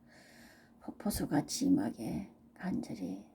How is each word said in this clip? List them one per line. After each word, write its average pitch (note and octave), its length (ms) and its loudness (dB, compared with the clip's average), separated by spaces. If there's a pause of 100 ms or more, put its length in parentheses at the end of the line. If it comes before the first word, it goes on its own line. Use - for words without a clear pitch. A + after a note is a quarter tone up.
(800)
폭포수같이 - 840 0
임하게 - 680 2 (300)
간절히 - 580 -4 (120)